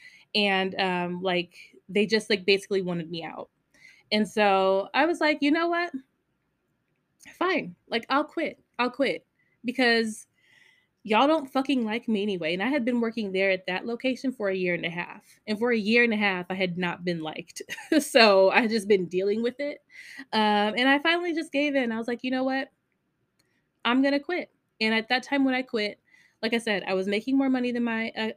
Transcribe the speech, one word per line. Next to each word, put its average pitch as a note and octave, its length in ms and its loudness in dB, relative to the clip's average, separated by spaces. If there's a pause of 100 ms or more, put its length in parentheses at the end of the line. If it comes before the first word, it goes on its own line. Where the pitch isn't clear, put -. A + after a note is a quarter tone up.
(340)
and, F#3+ 460 0
um, F3+ 420 -2
like, F3+ 340 -2 (320)
they G3+ 200 0
just, G#3+ 220 -2
like, F#3 160 -2
basically G3 360 2
wanted E3+ 300 -4
me E3 120 -10
out. - 260 -12 (640)
And G#3+ 160 2
so F#3+ 640 2
I C#4 120 4
was E4 140 0
like, D4+ 220 2
"You C#4+ 100 2
know E4+ 160 2
what? E4+ 240 -2 (1500)
Fine. D#4 380 -2 (120)
Like, A#3 220 -4
I'll C#4 140 2
quit. D4+ 360 -6 (200)
I'll B3 100 0
quit B3 360 -2 (380)
because A#3 640 0 (760)
y'all A3 240 4
don't D4+ 240 0
fucking C4+ 340 0
like A3 220 -6
me G#3 160 0
anyway." F3 300 -2
And F#3+ 100 -2
I A#3+ 60 0
had B3 160 0
been A#3+ 160 0
working A3+ 300 -4
there F#3+ 200 2
at F#3 160 -4
that F#3 180 -4
location B3+ 460 -4
for G#3+ 180 -4
a F#3+ 60 -2
year F3+ 180 0
and E3 120 -4
a E3+ 40 -2
half. F3 340 -10 (240)
And G#3+ 120 -4
for A#3+ 120 0
a A#3 60 2
year A3 260 4
and A#3 100 2
a G#3 40 -2
half, F#3+ 320 -2
I F#3 60 -6
had F#3 220 -2
not F3 280 -6
been F3 160 -4
liked. - 460 -12
<laughs> - 320 0
So G3+ 520 6
I G#3 100 4
had A3+ 100 2
just G#3+ 160 -2
been G3 180 4
dealing G3 380 -2
with B3 160 -4
it. C#4+ 240 -8 (500)
Um, G#3+ 440 2
and B3 120 2
I C#4 100 6
finally E4+ 360 0
just D#4+ 160 -6
gave C#4+ 240 0
in. B3 160 0
I A3 80 -4
was A#3 80 -6
like, A#3+ 160 -6
"You B3+ 80 -4
know C4 120 0
what? C4 260 -4 (1160)
I'm A#3+ 160 2
gonna C#4 180 2
quit." D#4+ 300 -6 (320)
And A3 120 2
at A3+ 160 -2
that B3 140 0
time C#4 220 0
when C4 100 2
I B3+ 60 -2
quit, G#3+ 380 -4 (420)
like A3+ 120 -2
I A#3 60 4
said, G#3 280 -2
I F#3+ 60 -2
was F#3+ 140 0
making G#3+ 300 0
more C4+ 120 2
money B3 220 0
than A#3+ 120 -2
my, A3+ 320 -4
uh, A3 220 -4